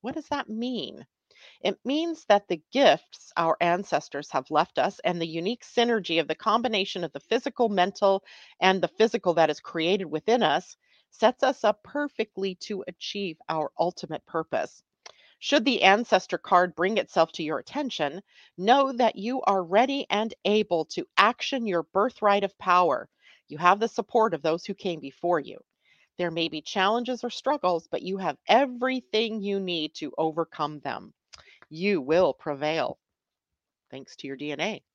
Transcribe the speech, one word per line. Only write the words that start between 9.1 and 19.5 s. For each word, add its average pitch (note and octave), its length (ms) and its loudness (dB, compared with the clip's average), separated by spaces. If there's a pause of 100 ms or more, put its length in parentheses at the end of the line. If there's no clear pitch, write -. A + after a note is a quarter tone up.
that D#3+ 160 4
is D3 100 -4
created F3 460 -2
within F#3 360 0
us D#3 340 0 (340)
sets - 320 2
us C4+ 200 0
up G#3 200 0
perfectly G#3+ 760 -6
to G3 320 -8
achieve F3+ 500 -8 (100)
our D#3 300 -2
ultimate E3 480 -4
purpose. - 560 -4 (560)
Should C4 280 0
the B3 160 2
ancestor G3 560 4
card F3+ 360 2
bring F#3 220 0
itself - 360 2
to - 100 -8
your D3+ 160 -4
attention, F#3+ 640 -6 (340)
know C4+ 360 4
that A#3+ 240 2
you A#3 260 -6
are G3 200 0